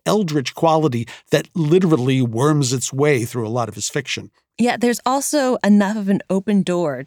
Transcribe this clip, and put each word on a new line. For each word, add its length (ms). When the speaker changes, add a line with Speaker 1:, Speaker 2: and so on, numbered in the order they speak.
Speaker 1:
eldritch 480
quality 540
that 240
literally 680
worms 520
its 180
way 320
through 240
a 20
lot 200
of 60
his 120
fiction. 440
Speaker 2:
Yeah, 180
there's 300
also 580
enough 320
of 140
an 200
open 320
door 460